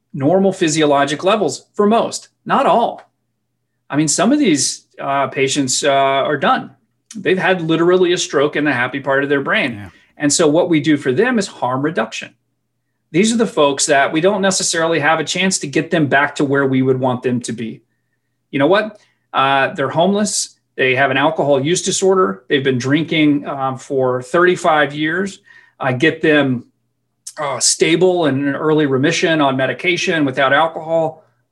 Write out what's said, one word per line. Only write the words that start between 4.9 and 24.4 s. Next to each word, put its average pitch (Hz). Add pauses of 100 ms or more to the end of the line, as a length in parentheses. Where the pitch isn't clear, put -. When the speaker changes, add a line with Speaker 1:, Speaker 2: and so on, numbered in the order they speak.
Speaker 1:
uh, 139
patients, 135
uh, 151
are 139
done. 180 (400)
They've 180
had 175
literally 170
a 180
stroke 147
in 151
the 147
happy 127
part 135
of 143
their 143
brain. 160
Speaker 2:
Yeah. 101 (280)
Speaker 1:
And 147
so 165
what 175
we 160
do 147
for 139
them 226
is 190
harm 131
reduction. - (720)
These 220
are 233
the 226
folks 143
that 139
we 160
don't 190
necessarily 170
have 156
a 160
chance 185
to 165
get 151
them 165
back 139
to 156
where 139
we 131
would 131
want 127
them 123
to 127
be. 113 (720)
You -
know 139
what? 214 (340)
Uh, 135
they're 135
homeless. 202 (160)
They 131
have 135
an 135
alcohol 143
use 160
disorder. 190
They've 139
been 131
drinking, 147
um, 135
for 127
thirty-five 175